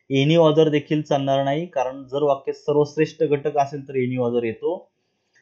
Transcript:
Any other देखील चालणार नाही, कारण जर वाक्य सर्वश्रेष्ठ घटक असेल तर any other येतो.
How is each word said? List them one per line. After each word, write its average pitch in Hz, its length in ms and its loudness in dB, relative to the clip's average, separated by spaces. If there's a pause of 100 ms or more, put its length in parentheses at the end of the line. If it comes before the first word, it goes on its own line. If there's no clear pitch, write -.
(120)
Any 139 260 4
other 156 320 6
देखील 151 320 0
चालणार 139 420 0
नाही, 147 220 -2
कारण 135 380 -6
जर 135 200 -4
वाक्य 143 280 0
सर्वश्रेष्ठ 147 720 -2
घटक 143 340 -2
असेल 139 300 -4
तर 139 60 -14
any 127 340 -2
other 120 160 0
येतो. 147 480 -6 (500)